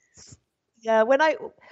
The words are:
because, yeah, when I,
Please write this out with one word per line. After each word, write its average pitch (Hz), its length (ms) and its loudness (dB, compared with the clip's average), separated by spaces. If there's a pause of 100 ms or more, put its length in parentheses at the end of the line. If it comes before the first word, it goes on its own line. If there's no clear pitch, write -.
(140)
because, - 220 -20 (460)
yeah, 220 220 2
when 269 180 2
I, 311 140 0 (360)